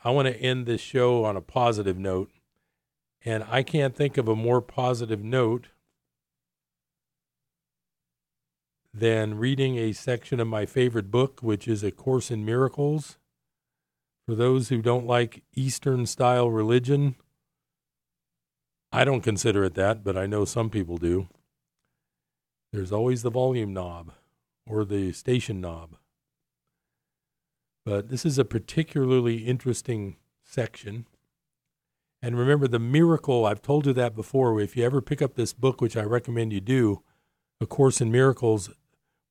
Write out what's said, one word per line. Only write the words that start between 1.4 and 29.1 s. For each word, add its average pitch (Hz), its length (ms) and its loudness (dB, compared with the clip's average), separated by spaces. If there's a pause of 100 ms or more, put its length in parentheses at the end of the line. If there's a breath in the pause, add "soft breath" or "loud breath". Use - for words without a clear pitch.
positive 104 560 0
note, 95 320 -4 (920)
and 110 260 -4
I 123 140 0
can't 139 320 0
think 143 220 -2
of 120 100 0
a 110 80 2
more 120 260 2
positive 117 600 -4
note 120 440 -2 (3250)
than 110 460 0
reading 131 380 0
a 113 160 -2
section 120 480 -4
of 117 60 0
my 107 180 -4
favorite 113 440 0
book, 123 320 0
which 110 260 -2
is 107 160 -2
A 101 80 -2
Course - 380 -2
in 110 140 -4
Miracles. 139 760 -2 (1080)
For 113 80 -4
those 123 340 2
who 117 120 0
don't 120 260 0
like 120 340 0 (140)
Eastern-style 123 920 0
religion, 123 680 2 (1800)
I 123 120 4
don't 131 180 2
consider 101 420 2
it 92 100 0
that, 101 300 0
but 98 120 -4
I 95 120 -2
know 104 180 0
some 113 240 -2
people 87 280 -6
do. 85 300 0 (1400)
There's 98 200 -6
always 117 320 0
the 120 80 -2
volume 123 420 0
knob 85 380 -10 (560)
or 107 180 -2
the 98 260 -2
station 117 480 -2
knob. 82 380 -12 (1900)
But 101 240 -4
this 127 160 -6
is 143 120 0
a 135 80 4
particularly 127 920 0